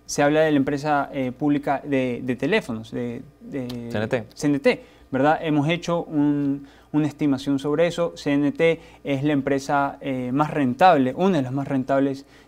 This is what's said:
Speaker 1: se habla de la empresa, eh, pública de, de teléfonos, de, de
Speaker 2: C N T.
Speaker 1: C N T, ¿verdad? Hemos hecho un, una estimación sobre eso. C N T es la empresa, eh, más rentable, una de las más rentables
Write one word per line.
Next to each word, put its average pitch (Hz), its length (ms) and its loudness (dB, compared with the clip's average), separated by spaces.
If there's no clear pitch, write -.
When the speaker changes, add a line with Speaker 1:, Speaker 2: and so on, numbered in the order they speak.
Speaker 1:
se 147 160 0
habla 151 180 4
de 156 100 4
la 147 60 4
empresa, 143 560 0
eh, 131 180 -4
pública 147 520 -2
de, 131 400 -2
de 123 120 -2
teléfonos, 120 560 -4
de, 120 300 -8
de 143 280 -10
Speaker 2:
C 110 60 -4
N 110 100 -2
T. 117 260 -2
Speaker 1:
C 156 140 -4
N 143 120 2
T, - 240 0
¿verdad? 139 320 2
Hemos 151 260 2
hecho 170 340 -2
un, 143 600 0
una 151 140 2
estimación 139 540 0
sobre 151 260 0
eso. 170 300 -2
C - 160 -4
N 143 200 2
T 165 300 2
es 139 200 -2
la 151 100 2
empresa, 139 680 0
eh, 127 320 -4
más 147 160 2
rentable, 135 680 4
una 185 220 2
de 135 60 2
las 127 100 -4
más 135 140 -4
rentables 139 580 0